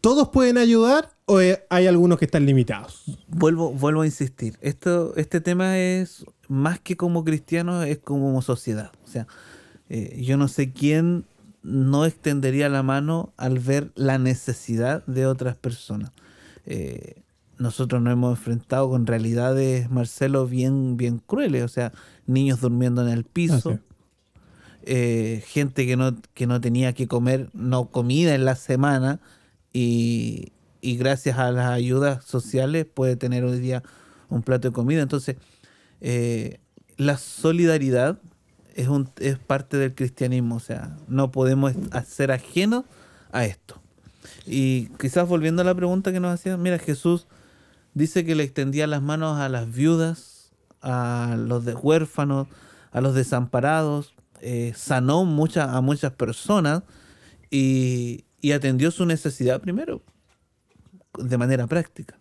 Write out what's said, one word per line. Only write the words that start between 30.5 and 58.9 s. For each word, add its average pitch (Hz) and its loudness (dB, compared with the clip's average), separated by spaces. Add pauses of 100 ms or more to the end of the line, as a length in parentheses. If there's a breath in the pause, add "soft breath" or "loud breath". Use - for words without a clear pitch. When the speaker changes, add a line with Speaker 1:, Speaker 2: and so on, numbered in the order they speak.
Speaker 2:
y 123 -4
gracias 127 0
a 127 0
las 123 0
ayudas 127 0
sociales 135 -2
puede 127 0
tener 123 -2
hoy 123 -2
día 127 -4 (440 soft breath)
un 120 -2
plato 127 0
de 113 -6
comida. 135 0
Entonces, 135 -4 (680 soft breath)
eh, 117 -4 (380)
la 139 2
solidaridad 160 2 (540)
es 127 -2
un, 139 0 (120)
es 135 -2
parte 139 -4
del 135 0
cristianismo, 127 -2
o 117 -6
sea, - -10 (100)
no 131 0
podemos 135 2
est-, 123 -6
ser 139 -2
ajenos 202 0 (460 soft breath)
a 123 0
esto. - -10 (680 loud breath)
Y 131 0 (120)
quizás 156 0
volviendo 165 0
a 180 2
la 185 2
pregunta 180 -2
que 185 -2
nos 180 -2
hacían, 185 -6
mira, 175 0
Jesús 170 -2 (640 soft breath)
dice 160 0
que 160 0
le 151 0
extendía 139 -2
las 147 -2
manos 151 -2
a 139 -2
las 117 -4
viudas, 160 -2 (280)
a 120 -2
los 117 -4
de-, 123 -4
huérfanos, 143 0 (440 soft breath)
a 120 -2
los 135 2
desamparados, 139 0 (260)
eh, 120 -6
sanó 143 0
mucha-, 151 0
a 131 2
muchas 139 0
personas 156 0 (720 soft breath)
y, 127 0 (160)
y 143 0
atendió 139 0